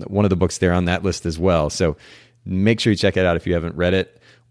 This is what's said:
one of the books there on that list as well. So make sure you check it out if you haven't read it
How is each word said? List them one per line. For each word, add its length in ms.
one 180
of 20
the 80
books 220
there 160
on 100
that 180
list 220
as 140
well. 320
So 260
make 360
sure 100
you 80
check 180
it 80
out 100
if 120
you 80
haven't 220
read 180
it 260